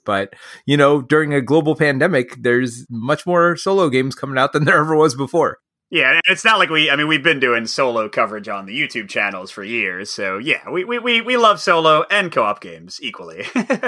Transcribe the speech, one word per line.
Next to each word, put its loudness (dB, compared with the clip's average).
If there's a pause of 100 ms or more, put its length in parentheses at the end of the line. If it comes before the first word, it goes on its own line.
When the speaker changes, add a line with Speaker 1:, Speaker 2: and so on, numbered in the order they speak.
Speaker 1:
but, -2 (320)
you 2
know, 6
during 2
a 2
global 2
pandemic, 0
there's 0
much -4
more 2
solo 0
games 0
coming -4
out 0
than 0
<laughs> 0
there 4
ever 2
was 4
before. -2 (320)
Speaker 2:
Yeah, 4
and 2
it's 0
not 4
like 2
we, 2
I 2
mean, 0
we've 0
been 2
doing 0
solo -2
coverage -4
on -8
the -12
YouTube -6
channels -6
for -12
years, -6
so -6
yeah, -4
we, -6
we, -6
we, 0
we -2
love 4
solo 4
and 0
co-op 0
games -18
equally. -14
<laughs> -4 (320)